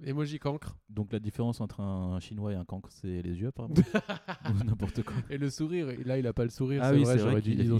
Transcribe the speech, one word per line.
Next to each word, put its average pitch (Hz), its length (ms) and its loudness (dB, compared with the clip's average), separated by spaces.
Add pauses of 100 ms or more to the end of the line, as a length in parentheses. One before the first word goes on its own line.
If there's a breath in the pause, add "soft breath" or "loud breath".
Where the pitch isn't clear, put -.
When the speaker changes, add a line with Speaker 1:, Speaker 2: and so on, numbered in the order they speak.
Speaker 1:
Emoji 147 360 -4
cancre. - 380 -6 (120)
Speaker 2:
Donc 104 240 -6
la 107 60 -2
différence 113 420 -2
entre 107 180 -8
un, 92 360 -2
un 92 40 -4
chinois 104 320 -6
et 101 40 -4
un 90 100 -6
cancre, - 260 -12
c'est 90 300 -6
les 87 180 -4
yeux, 110 80 -2
apparemment. 123 280 -6
Speaker 1:
<laughs> - 720 0
Speaker 2:
Ou 107 140 2
n'importe 107 400 -2
quoi. 104 120 -8 (140)
Speaker 1:
Et 143 80 -4
le 139 120 -2
sourire, 156 380 -2 (180)
là, 127 120 0
il 127 100 0
a 113 60 -2
pas 123 100 2
le 120 60 0
sourire, 135 340 0
Speaker 2:
Ah 131 80 6
Speaker 1:
c'est 143 60 8
Speaker 2:
oui, 143 60 8
Speaker 1:
vrai, 123 140 6
Speaker 2:
c'est 110 40 4
vrai 110 100 4
Speaker 1:
j'aurais 107 100 4
dû 107 100 2
Speaker 2:
qu'il, 101 100 2
il 120 40 4 (140)